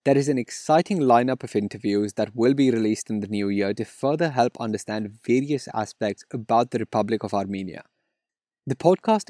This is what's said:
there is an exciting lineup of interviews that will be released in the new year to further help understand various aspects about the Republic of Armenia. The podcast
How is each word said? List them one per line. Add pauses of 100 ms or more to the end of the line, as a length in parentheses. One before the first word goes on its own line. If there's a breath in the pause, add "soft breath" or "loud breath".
there
is
an
exciting
lineup
of
interviews
that
will
be
released
in
the
new
year
to
further
help
understand
various
aspects
about
the
Republic
of
Armenia. (840)
The
podcast